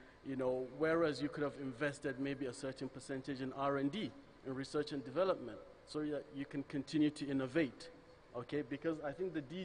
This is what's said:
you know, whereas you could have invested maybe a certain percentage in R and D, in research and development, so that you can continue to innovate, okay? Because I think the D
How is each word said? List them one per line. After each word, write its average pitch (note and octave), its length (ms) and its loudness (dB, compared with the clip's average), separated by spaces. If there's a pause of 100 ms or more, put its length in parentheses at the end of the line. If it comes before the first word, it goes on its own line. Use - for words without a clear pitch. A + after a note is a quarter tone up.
(260)
you C3+ 100 -2
know, B2+ 300 2 (100)
whereas D#3 460 4
you C#3+ 80 2
could D3 140 0
have C#3+ 180 0
invested C3+ 580 0
maybe C#3 260 0
a A#2+ 60 -2
certain C3 380 -4
percentage C3+ 500 -4
in C3 140 -2
R C#3 240 4
and C#3 120 4
D, E3+ 220 -2 (340)
in C3+ 80 -4
research C#3+ 380 0
and C#3 100 -2
development, C3 560 2 (300)
so D3+ 120 -2
that D3+ 240 0 (100)
you C3+ 100 -4
can C#3 200 -4
continue D3 460 2
to C#3+ 180 -4
innovate, C3+ 640 0 (460)
okay? C#3+ 260 -2
Because D3 420 -2
I C#3 80 -2
think F3+ 220 -4
the D#3+ 60 0
D E3 240 -6